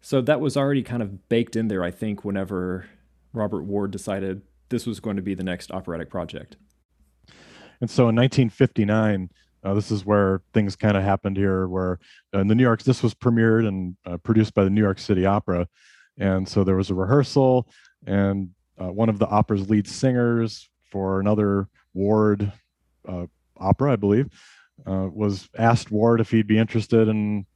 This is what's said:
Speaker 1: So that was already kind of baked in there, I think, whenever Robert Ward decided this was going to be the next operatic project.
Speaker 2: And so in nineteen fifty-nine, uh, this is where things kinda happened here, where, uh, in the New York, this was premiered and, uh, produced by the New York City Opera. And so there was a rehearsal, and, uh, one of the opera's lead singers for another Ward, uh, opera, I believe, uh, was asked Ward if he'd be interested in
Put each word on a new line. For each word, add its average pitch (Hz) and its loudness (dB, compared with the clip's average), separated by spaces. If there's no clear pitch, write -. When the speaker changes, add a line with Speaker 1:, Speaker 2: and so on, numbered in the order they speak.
Speaker 1:
So 135 0
that 135 2
was 143 -2
already 139 0
kind 120 -6
of 98 -12
baked 117 0
in 113 -2
there, 98 -2
I 87 -2
think, 104 -8
whenever 92 -6
Robert 107 -4
Ward 101 -4
decided 98 -6
this 123 -4
was 107 -8
going 104 -6
to 98 -6
be 95 -4
the 92 -10
next 90 -8
operatic 85 -10
project. - -10
Speaker 2:
And 117 -6
so 120 4
in 113 2
nineteen 123 2
fifty-nine, 104 0
uh, 98 -2
this 104 -2
is 101 -4
where 98 2
things 101 0
kinda 101 2
happened 98 -2
here, 95 0
where, 92 -4
uh, 98 -2
in 98 2
the 107 4
New 120 4
York, 117 4
this - 0
was 113 0
premiered 113 2
and, 92 -6
uh, 87 -10
produced 110 2
by 104 4
the 98 4
New 101 2
York 98 2
City 92 0
Opera. 95 0
And 95 0
so 104 0
there 92 2
was 95 -2
a 95 -2
rehearsal, 127 2
and, 98 0
uh, 92 -8
one 110 0
of 104 0
the 101 2
opera's 104 0
lead 104 2
singers 120 -2
for 95 -4
another 101 2
Ward, 104 2
uh, 87 -8
opera, 131 0
I 123 2
believe, 104 2
uh, 95 -4
was 101 -4
asked 117 2
Ward 113 2
if 110 -2
he'd 107 2
be 107 4
interested 110 2
in 104 -2